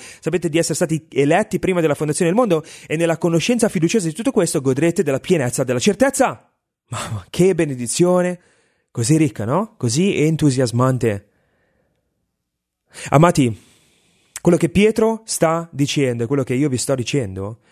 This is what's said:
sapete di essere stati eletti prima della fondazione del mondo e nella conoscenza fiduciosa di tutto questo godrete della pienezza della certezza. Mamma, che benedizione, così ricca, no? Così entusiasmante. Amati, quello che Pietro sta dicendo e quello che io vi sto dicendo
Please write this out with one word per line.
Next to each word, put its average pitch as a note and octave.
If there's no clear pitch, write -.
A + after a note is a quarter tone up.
sapete F3
di D#3
essere E3
stati D#3
eletti E3+
prima F3+
della D3+
fondazione D#3
del G3+
mondo F3
e D3
nella E3
conoscenza F3+
fiduciosa F3
di D#3
tutto -
questo E3
godrete D3+
della C3+
pienezza C3+
della B2
certezza. G#3
Mamma, A2
che F#3
benedizione, E3+
così A#2+
ricca, D3+
no? E3
Così C#3
entusiasmante. B2+
Amati, C#3+
quello F3
che D#3+
Pietro A3
sta E3
dicendo C3
e A#2
quello C#3
che B2+
io C#3
vi B2+
sto C3+
dicendo A2